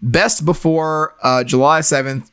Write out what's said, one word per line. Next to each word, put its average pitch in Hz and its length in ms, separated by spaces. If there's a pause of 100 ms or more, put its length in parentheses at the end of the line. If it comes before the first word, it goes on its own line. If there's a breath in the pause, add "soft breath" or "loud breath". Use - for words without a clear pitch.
Best 156 420
before, 156 800
uh, 127 220
July 139 340
seventh, 135 540